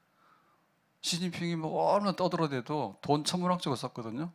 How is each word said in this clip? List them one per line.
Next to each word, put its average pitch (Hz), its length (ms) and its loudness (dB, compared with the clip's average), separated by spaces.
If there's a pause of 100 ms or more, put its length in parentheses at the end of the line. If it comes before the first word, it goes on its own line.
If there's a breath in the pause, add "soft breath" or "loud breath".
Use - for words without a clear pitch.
(1000 soft breath)
시진핑이 175 560 -2
뭐 160 360 2
얼마나 202 220 2
떠들어대도 151 840 0
돈 147 220 2
천문학적으로 180 520 0
썼거든요. 123 600 -6